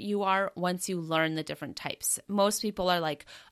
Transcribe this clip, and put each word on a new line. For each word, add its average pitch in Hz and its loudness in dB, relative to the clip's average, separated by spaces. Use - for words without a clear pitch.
you 202 0
are 190 2
once 180 -2
you 180 -2
learn 160 2
the 160 -2
different 151 -8
types. - -4
Most 202 2
people 202 0
are 180 4
like, 156 -2